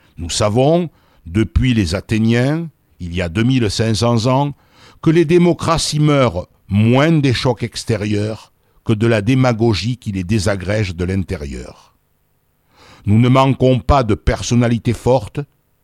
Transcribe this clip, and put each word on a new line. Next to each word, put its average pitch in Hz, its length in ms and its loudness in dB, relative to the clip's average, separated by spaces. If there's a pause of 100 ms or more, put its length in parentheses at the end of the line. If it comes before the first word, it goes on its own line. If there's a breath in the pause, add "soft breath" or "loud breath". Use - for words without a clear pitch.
(180)
Nous 85 120 -10
savons, 135 640 0 (340 soft breath)
depuis 113 480 0
les 98 220 0
Athéniens, 120 720 0 (300)
il 85 160 -10
y 90 80 -2
a 87 60 -4
deux 95 140 -2
mille 120 280 0
cinq 110 240 -2
cents 117 320 0
ans, 139 260 0 (480 soft breath)
que - 80 2
les 165 160 4
démocraties 165 720 0
meurent 135 480 2 (200)
moins 117 440 2
des 139 220 2
chocs 120 300 -2
extérieurs 107 920 -6 (300)
que 117 100 -2
de 110 140 0
la 113 140 2
démagogie 117 760 0
qui - 140 -10
les 95 120 -4
désagrège 98 720 -4
de 87 80 -6
l'intérieur. 76 920 -8 (1080 soft breath)
Nous 104 140 4
ne 123 100 4
manquons 131 500 2
pas 139 240 2
de 104 120 -2
personnalités 120 800 -2
fortes, - 460 -2 (440)